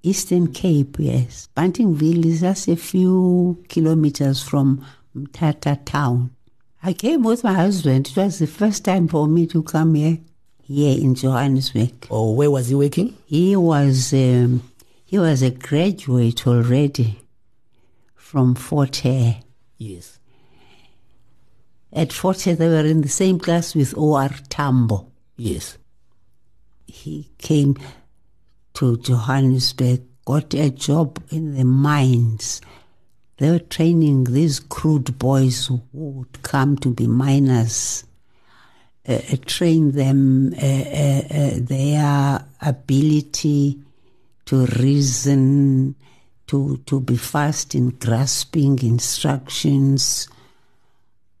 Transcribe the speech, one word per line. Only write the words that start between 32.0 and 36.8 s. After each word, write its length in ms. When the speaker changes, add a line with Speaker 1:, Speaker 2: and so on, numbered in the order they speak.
Speaker 1:
They 160
were 80
training 640
these 380
crude 580
boys 480
who 140
would 520
come 340
to 160